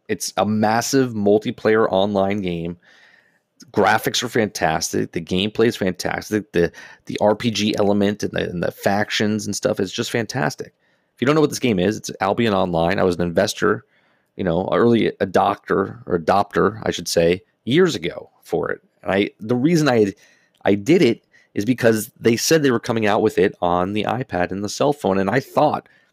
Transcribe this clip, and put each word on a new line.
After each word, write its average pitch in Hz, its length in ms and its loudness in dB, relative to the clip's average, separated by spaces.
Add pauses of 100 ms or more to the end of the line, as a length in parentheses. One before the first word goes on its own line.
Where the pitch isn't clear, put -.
it's - 300 -6
a 98 80 2
massive 110 640 0
multiplayer 110 800 2
online 98 500 0
game. 87 360 -6 (920)
Graphics 107 520 0
are 120 60 -6
fantastic. 104 840 -2
The 90 100 -6
gameplay 101 460 0
is 113 80 0
fantastic. 92 800 -4
The, 85 180 2 (360)
the - 120 -8
R 107 160 4
P 117 160 -4
G 104 240 -2
element 101 480 0
and 90 80 -4
the, 87 180 -4
and 87 140 -6
the - 80 -2
factions 104 760 -2
and 104 100 -6
stuff 101 240 -4
is 95 120 -4
just - 200 -6
fantastic. - 640 -6 (420)
If - 60 -6
you 117 40 0
don't 143 80 4
know 156 80 2
what 151 80 2
this 156 100 -10
game 110 200 0
is, 104 180 2
it's - 140 -12 (100)
Albion 101 320 0
Online. 92 460 0
I 95 40 0
was 90 120 2
an 85 80 -2
investor, 95 600 0 (520)
you 107 80 -8
know, 87 280 -2
early 110 420 4
adopter, 98 920 -2
or 87 140 -2
adopter, 95 640 0
I 90 60 -2
should - 160 -6
say, 87 340 2 (240)
years 151 300 2
ago - 340 -8 (140)
for - 260 -4
it. - 140 -8 (180)
And 92 100 -6
I, 101 280 0
the 113 160 -4
reason 151 340 2
I, 107 240 2 (500)
I 101 120 2
did 156 260 2
it 120 240 2 (300)
is 104 100 -6
because 113 540 2
they 113 180 2
said 160 240 2
they 139 80 2
were 117 100 2
coming 113 280 -2
out 101 160 2
with 107 160 0
it 95 200 2
on 90 340 0
the 107 100 -2
iPad 95 480 -4
and 98 120 -8
the 104 60 -6
cell 143 240 0
phone. 95 240 0
And 95 140 0
I 131 80 2
thought - 500 0 (240)